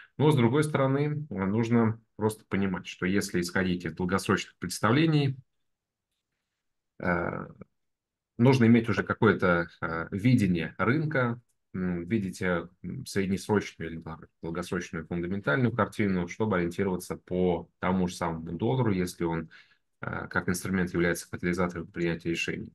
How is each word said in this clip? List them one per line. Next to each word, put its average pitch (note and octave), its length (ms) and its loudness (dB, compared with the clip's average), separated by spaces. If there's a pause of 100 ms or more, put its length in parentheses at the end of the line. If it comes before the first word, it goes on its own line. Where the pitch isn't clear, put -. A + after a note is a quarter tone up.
(180)
Но, D3+ 140 4
с C#3 40 4
другой B2 300 4
стороны, C#3+ 640 0
э, F#2+ 160 -4
нужно A2+ 560 2 (160)
просто G#2+ 320 -2
понимать, F#2+ 360 -2
что - 200 -8
если F#2+ 340 0
исходить F2+ 460 -2
из D#2 80 -6
долгосрочных F#2 640 0
представлений, C#3 800 0 (1600)
э, E2+ 460 -2 (920)
нужно B2 280 6
иметь A#2 220 8
уже G2 160 0
какое-то, F2+ 640 4 (140)
э, E2 300 -4
видение F#2+ 640 2
рынка, B2+ 640 0 (320)
м, F2+ 320 -4
видеть, F#2+ 360 -4
э, F2 280 -2 (140)
м, F2+ 220 -10
среднесрочную F#2+ 840 -2
или E2 60 -10
дол-, E2 300 -14 (140)
долгосрочную F2 640 -6
фундаментальную G2+ 680 -2
картину, G2 560 0
чтобы G#2 280 0
ориентироваться F2 600 -2
по F2 520 0 (100)
тому F#2 280 2
же F2+ 80 -6
самому E2 380 -4
доллару, A#2 380 0
если F2 340 -2
он, E2 240 -2 (520)
э, - 280 -8
как - 180 -2
инструмент F#2 460 -2
является E2+ 360 0
катализатором F2 580 -2
принятия E2+ 420 -4
решений. E2 460 -6